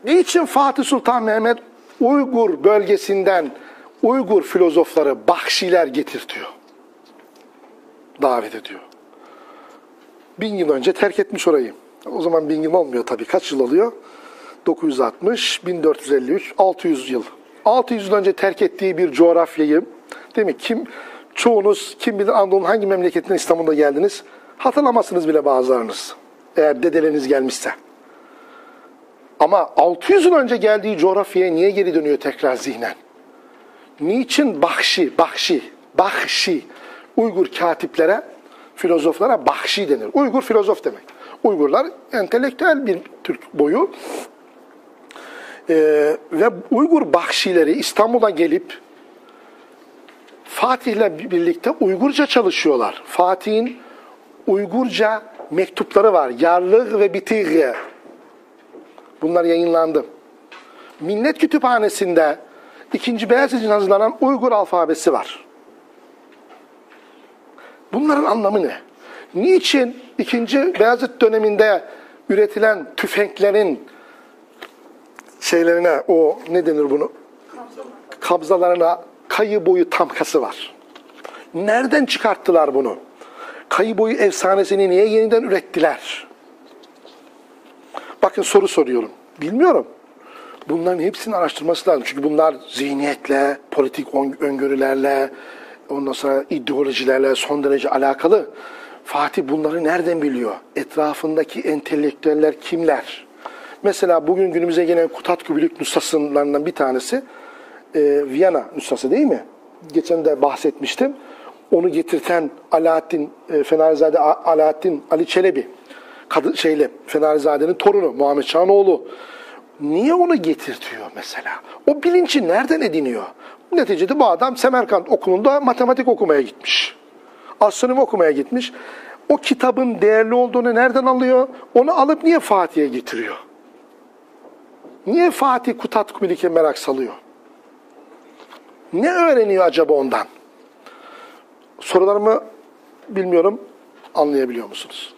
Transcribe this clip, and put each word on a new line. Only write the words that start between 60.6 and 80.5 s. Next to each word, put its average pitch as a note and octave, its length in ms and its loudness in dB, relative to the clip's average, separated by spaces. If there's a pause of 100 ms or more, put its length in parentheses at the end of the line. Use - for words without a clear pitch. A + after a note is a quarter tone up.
Millet G#3 380 -2
Kütüphanesi'nde G#3 1000 0 (540)
ikinci A3+ 380 -4
Beyazıt C4 280 0
için A3 120 -2
hazırlanan G#3 500 2
Uygur B3+ 320 0
alfabesi F3 600 0
var. - 320 -6 (2500)
Bunların D4 320 2
anlamı G#3 380 0
ne? C#3 120 -2 (600)
Niçin B3+ 600 2 (220)
ikinci C4 600 0
Beyazıt A#3+ 400 2
döneminde G#3+ 640 4 (440)
üretilen G#3 580 2 (100)
tüfeklerin G3 840 0 (1600)
şeylerine, E3+ 680 2
o E3 300 4 (120)
ne E3+ 160 0
denir D3+ 240 0
bunu? D3 220 -2 (1080)
Kabzalarına F3 800 0 (260)
kayı G#3 380 -2
boyu F3+ 240 2
tamkası - 520 -2
var. - 320 -12 (800)